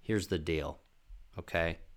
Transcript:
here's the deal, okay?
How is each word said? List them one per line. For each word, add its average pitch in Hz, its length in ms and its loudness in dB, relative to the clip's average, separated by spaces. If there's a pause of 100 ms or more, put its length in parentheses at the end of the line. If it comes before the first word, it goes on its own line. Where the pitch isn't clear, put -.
here's 107 240 2
the 92 120 2
deal, 76 420 -2 (580)
okay? 82 400 0 (180)